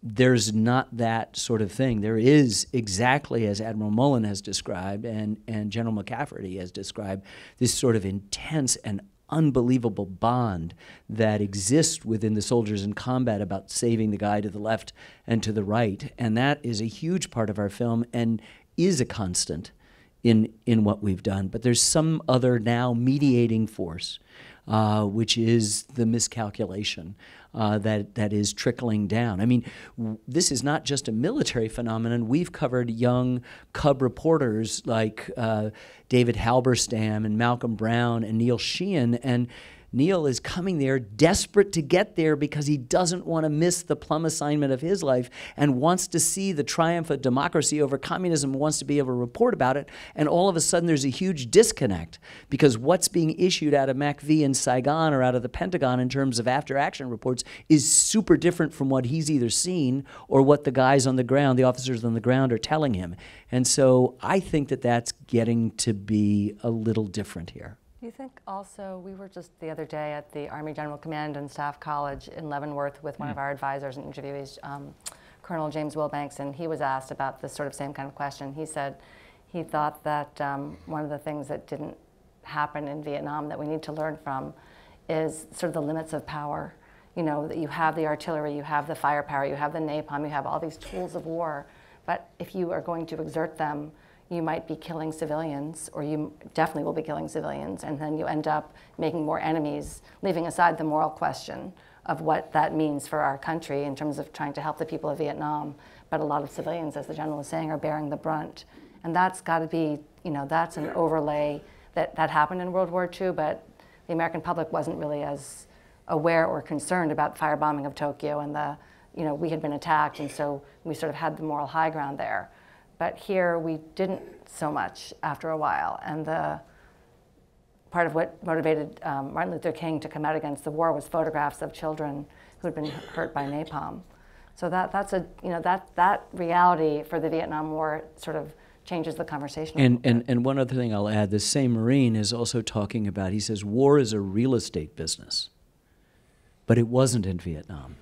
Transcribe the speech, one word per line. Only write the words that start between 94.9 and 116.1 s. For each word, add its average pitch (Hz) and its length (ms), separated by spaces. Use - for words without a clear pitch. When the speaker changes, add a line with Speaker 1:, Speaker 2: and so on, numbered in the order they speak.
Speaker 2:
civilians, 156 840
or 151 80
you 151 280
definitely 160 300
will 165 100
be 160 80
killing 156 260
civilians, 156 560
and 147 160
then 156 200
you 160 80
end 151 200
up 151 280
making 160 260
more 151 160
enemies, 147 640
leaving 170 260
aside 170 300
the 160 80
moral 156 240
question 151 640
of 160 160
what 160 320
that 156 220
means 151 340
for 156 120
our 139 180
country 160 460
in 139 120
terms 151 220
of 147 160
trying 143 180
to 147 80
help 151 160
the - 80
people 156 240
of 143 80
Vietnam. 151 580
But 156 100
a 151 40
lot 147 180
of 143 80
civilians, 160 440
as 143 120
the 160 80
general 151 240
was 143 80
saying, 160 240
are 156 80
bearing 151 320
the 147 80
brunt. 156 480
And 165 140
that's 185 240
gotta 165 260
be, 156 320
you 180 60
know, 143 160
that's 165 300
an 156 140
overlay 151 720
that, 165 220
that 160 120
happened 151 320
in 180 100
World 180 200
War 180 160
Two, 185 260
but 165 340
the - 40
American 165 300
public 170 280
wasn't 165 280
really 147 240
as 143 460
aware 165 380